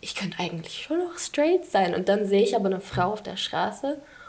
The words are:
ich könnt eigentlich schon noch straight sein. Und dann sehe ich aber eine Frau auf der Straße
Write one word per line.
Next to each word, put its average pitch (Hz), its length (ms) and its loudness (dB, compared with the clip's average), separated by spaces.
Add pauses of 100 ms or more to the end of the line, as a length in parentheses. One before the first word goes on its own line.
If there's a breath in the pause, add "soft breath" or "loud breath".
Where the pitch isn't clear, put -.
ich - 160 -10
könnt 180 240 -6
eigentlich 170 420 -6
schon 320 160 -2
noch 349 180 -4
straight 339 500 2
sein. 180 280 2
Und 185 140 0
dann 208 180 4
sehe 196 160 6
ich 247 140 4
aber 196 100 2
eine 185 140 0
Frau 185 320 0
auf - 100 -6
der 190 140 -8
Straße 202 600 -2 (320 soft breath)